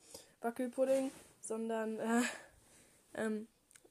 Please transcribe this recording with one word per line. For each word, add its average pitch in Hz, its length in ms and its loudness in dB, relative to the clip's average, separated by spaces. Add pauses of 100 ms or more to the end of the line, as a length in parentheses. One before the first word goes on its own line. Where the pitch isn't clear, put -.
(400)
Wackelpudding, 262 680 2 (300)
sondern, 220 580 -2
äh, 233 240 4 (920)
ähm, 220 340 -2 (420)